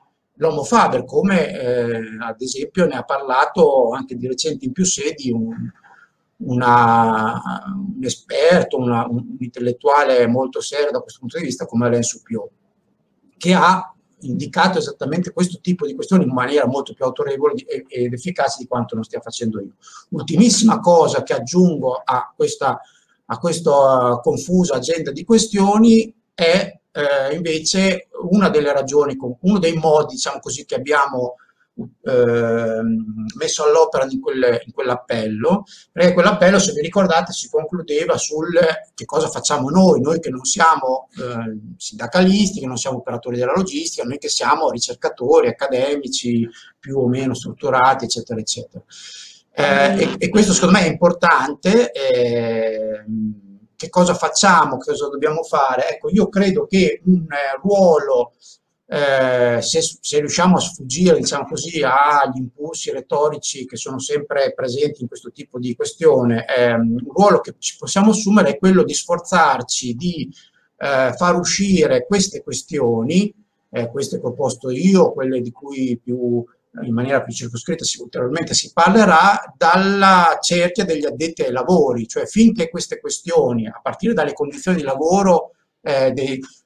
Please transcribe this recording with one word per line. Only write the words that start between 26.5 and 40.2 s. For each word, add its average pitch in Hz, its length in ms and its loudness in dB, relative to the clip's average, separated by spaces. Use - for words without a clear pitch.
eh, 143 440 0
invece 175 760 -2
una 190 180 4
delle 147 240 2
ragioni, 135 420 0
uno 196 180 2
dei 165 160 2
modi, 151 400 2
diciamo 135 240 -6
così, 131 260 -12
che - 120 -6
abbiamo, 135 600 -2
ehm, 113 1200 0
messo 156 280 -4
all'opera 151 440 4
in 131 120 -6
quel, 127 440 0
in 117 80 -20
quell'appello, 123 920 -2
perché 175 220 4
quell'appello, 190 440 4
se 190 140 0
vi 147 80 -4
ricordate, 180 520 0
si - 180 -12
concludeva 160 640 -2
sul, 165 420 -4
"Che - 100 -16
cosa 156 240 -2
facciamo 131 400 -4
noi, 170 320 4
noi 156 200 -2